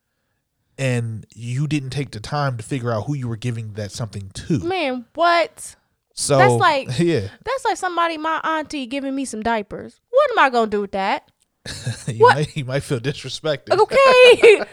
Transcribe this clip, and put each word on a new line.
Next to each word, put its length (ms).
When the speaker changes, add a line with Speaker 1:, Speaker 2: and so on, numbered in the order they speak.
Speaker 1:
And 560
you 340
didn't 240
take 200
the 80
time 380
to 60
figure 280
out 140
who 100
you 140
were 80
giving 360
that 180
something 420
to. 260
Speaker 2:
Man, 540
what? 640
Speaker 1:
So, 240
Speaker 2:
That's 160
like, 340
Speaker 1:
<laughs> 120
yeah. 280
Speaker 2:
that's 220
like 120
somebody, 400
my 260
auntie, 420
giving 300
me 100
some 180
diapers. 560
What 220
am 80
I 100
gonna 220
do 100
with 120
that? 360
Speaker 1:
<laughs> 60
You 120
Speaker 2:
What? 160
Speaker 1:
might, 220
you 80
might 180
feel 160
disrespected. 800
Speaker 2:
Okay, 920